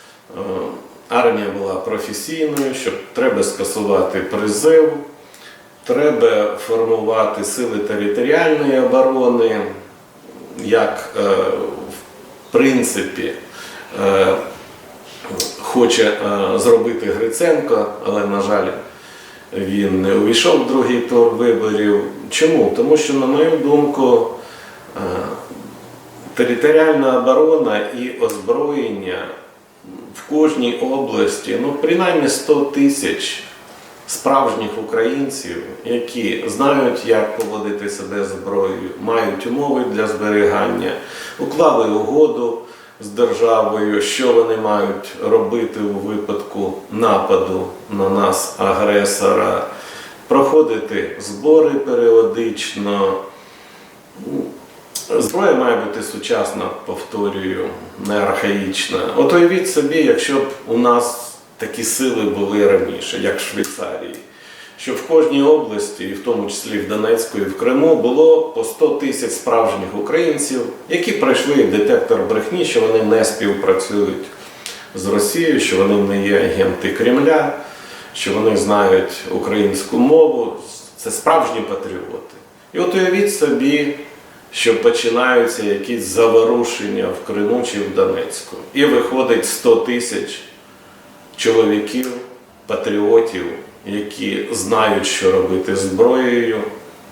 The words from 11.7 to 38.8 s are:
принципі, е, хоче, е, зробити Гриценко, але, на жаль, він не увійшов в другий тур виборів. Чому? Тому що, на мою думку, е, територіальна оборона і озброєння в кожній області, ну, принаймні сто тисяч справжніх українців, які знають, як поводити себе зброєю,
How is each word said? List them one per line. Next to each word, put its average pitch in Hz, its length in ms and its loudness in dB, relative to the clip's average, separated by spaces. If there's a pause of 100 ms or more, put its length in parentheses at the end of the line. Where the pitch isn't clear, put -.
принципі, 117 840 0 (720)
е, 95 300 4 (1300)
хоче, 117 420 2
е, 98 560 0
зробити 117 460 2
Гриценко, 113 800 0 (200)
але, 101 200 -2
на 101 160 -2
жаль, 98 260 0 (840)
він 95 480 0
не 98 140 2
увійшов 117 440 4
в 123 80 0
другий 123 320 2
тур 117 300 4
виборів. 107 720 2 (260)
Чому? 156 460 2
Тому 151 220 4
що, 143 160 -2
на 135 120 0
мою 156 320 2
думку, 139 680 2 (680)
е, - 40 -10 (1300)
територіальна 135 840 4
оборона 131 640 4
і 120 420 -6
озброєння 107 1040 -2 (880)
в - 140 -18
кожній 131 500 2
області, - 840 -2
ну, 143 100 0 (100)
принаймні 170 480 2
сто - 260 0
тисяч 139 880 0 (640)
справжніх 117 600 0 (160)
українців, 117 720 -4 (280)
які - 640 -4
знають, 180 580 0
як 110 320 2
поводити 101 520 -6
себе 98 360 -6
зброєю, 95 640 -4 (120)